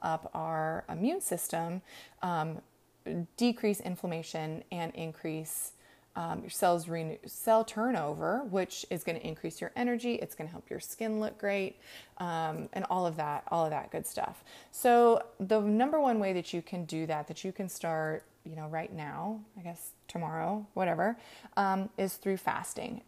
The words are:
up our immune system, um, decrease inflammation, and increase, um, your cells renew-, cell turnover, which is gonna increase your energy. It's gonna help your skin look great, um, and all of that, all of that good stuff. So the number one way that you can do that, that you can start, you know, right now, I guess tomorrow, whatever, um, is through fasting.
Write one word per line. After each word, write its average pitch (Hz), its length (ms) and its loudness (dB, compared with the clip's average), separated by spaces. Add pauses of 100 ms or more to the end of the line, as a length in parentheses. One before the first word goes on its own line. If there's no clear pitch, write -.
up 160 320 0
our 160 540 -2
immune 240 320 0
system, 170 640 -2 (400)
um, 165 380 0 (760)
decrease 233 440 2
inflammation, 165 920 -4
and 170 240 -6
increase, 160 800 -6 (420)
um, 165 280 -4
your 175 80 -12
cells 175 380 4
renew-, 165 380 -4
cell 226 380 4
turnover, 190 840 0
which 185 400 -2
is 175 140 -4
gonna 165 160 -2
increase 160 420 -8
your 170 140 -6
energy. 240 400 0
It's - 220 -6
gonna 160 140 -8
help - 200 -16
your - 80 -4
skin 220 400 -4
look 214 200 -2
great, 202 380 0 (420)
um, 160 540 -2
and 190 160 -2
all 180 160 2
of 165 120 0
that, 147 320 -2
all 170 160 2
of 156 80 2
that 139 180 -4
good 160 160 -4
stuff. - 380 -4 (260)
So 240 540 8 (160)
the 208 200 4
number 233 380 6
one 247 220 6
way 190 140 2
that 175 180 -2
you 170 100 -2
can 175 220 -6
do 160 220 -2
that, 151 200 0
that - 160 -10
you 190 80 -4
can 185 180 -6
start, 160 540 -2 (220)
you 160 120 -10
know, 156 120 -8
right 160 240 -4
now, 165 480 -6 (180)
I 185 40 -12
guess 170 280 -10 (180)
tomorrow, 170 640 -2
whatever, 185 440 2 (400)
um, 196 400 2
is 190 180 0
through 196 240 -2
fasting. - 680 -4